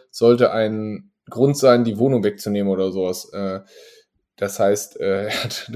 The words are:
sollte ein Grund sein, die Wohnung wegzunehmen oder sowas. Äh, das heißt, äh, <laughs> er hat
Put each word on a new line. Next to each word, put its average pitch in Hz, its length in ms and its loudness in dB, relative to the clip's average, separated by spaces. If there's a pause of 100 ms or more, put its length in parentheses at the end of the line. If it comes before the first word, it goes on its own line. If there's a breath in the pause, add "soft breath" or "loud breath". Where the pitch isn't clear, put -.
(100)
sollte 120 420 4
ein 107 600 -4 (180)
Grund 139 280 2
sein, 120 260 6
die 107 140 -2
Wohnung 123 260 2
wegzunehmen 101 480 -2
oder 95 180 0
sowas. 92 420 -6
Äh, 95 280 -6 (760 soft breath)
das 101 220 -6
heißt, 104 400 0
äh, 98 280 -2
<laughs> - 20 -8
er - 160 -6
hat - 320 -10